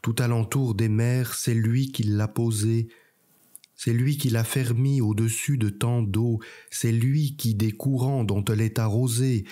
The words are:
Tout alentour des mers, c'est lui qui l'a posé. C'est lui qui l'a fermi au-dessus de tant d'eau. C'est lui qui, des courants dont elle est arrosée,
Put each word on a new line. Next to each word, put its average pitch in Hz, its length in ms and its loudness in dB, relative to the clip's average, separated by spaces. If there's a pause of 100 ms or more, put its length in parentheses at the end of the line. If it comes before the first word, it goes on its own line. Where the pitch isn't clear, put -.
Tout 113 180 -2
alentour 117 560 2
des 113 120 6
mers, 117 460 2
c'est - 220 0
lui 117 360 2
qui - 120 -4
l'a 107 240 2
posé. 113 640 0 (840)
C'est - 160 -4
lui 131 260 0
qui 135 120 -2
l'a 113 140 0
fermi 131 580 0
au-dessus 113 560 0
de 107 120 0
tant 117 340 -2
d'eau. 110 360 0 (300)
C'est - 220 -2
lui 135 440 0
qui, 110 200 -2
des 110 160 0
courants 135 520 -2
dont 104 220 -2
elle 107 160 0
est 110 160 0
arrosée, 117 760 0